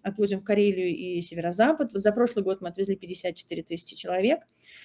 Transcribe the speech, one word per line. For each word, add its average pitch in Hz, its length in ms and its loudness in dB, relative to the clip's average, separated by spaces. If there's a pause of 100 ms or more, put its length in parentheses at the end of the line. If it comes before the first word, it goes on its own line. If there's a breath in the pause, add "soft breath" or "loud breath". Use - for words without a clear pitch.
отвозим 202 380 -2
в 196 40 -16
Карелию 202 440 4
и 175 320 -4
Северо-Запад. 185 720 2
Вот 196 100 -4
за 214 100 4
прошлый 240 300 2
год 190 200 -2
мы 175 60 -8
отвезли 190 280 -2
пятьдесят 180 400 -8
четыре 165 260 -10
тысячи - 320 -10
человек. 196 460 0 (440 loud breath)